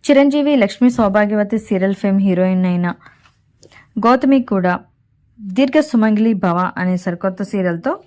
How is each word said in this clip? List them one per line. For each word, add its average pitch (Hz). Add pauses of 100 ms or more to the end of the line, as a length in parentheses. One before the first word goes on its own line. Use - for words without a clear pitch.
చిరంజీవి, 285
లక్ష్మీ 247
సౌభాగ్యవతి 208
సీరియల్ 196
ఫేమ్ 196
హీరోయిన్ 185
అయిన 175 (1080)
గౌతమి 254
కూడా 185 (680)
దీర్ఘ 226
సుమంగళి 220
భవ 180 (180)
అనే 180
సరికొత్త 185
సీరియల్తో 185 (160)